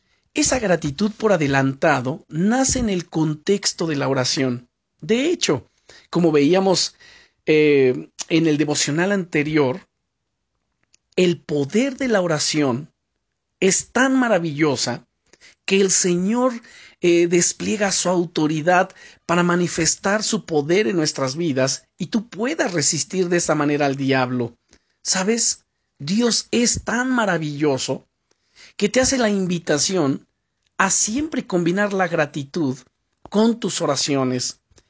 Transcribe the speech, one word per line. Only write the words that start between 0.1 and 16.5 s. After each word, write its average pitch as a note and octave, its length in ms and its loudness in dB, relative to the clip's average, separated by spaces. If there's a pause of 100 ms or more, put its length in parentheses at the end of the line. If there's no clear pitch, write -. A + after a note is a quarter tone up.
Esa C#4+ 240 0
gratitud F3+ 540 0
por G#3+ 200 0
adelantado C#3 960 0
nace A#3+ 520 0
en A3+ 100 -2
el F3+ 180 -4
contexto E3 800 -2
de D#3 100 -2
la C3+ 120 -2
oración. B2+ 600 -2 (320)
De A#3+ 300 0
hecho, - 400 -2 (400)
como E3+ 220 2
veíamos, E3+ 640 2 (520)
eh, D3 640 4 (180)
en E3 180 2
el D3+ 120 2
devocional D3+ 540 0
anterior, D#3 760 -2 (1300)
el F3+ 260 2
poder G3 560 -2
de C4+ 120 -4
la G#3 120 2
oración D3+ 720 -2 (680)
es - 320 0
tan C4 280 2
maravillosa D#3 880 0 (580)
que G3 160 2
el F#3+ 100 2
Señor, A3 680 0 (400)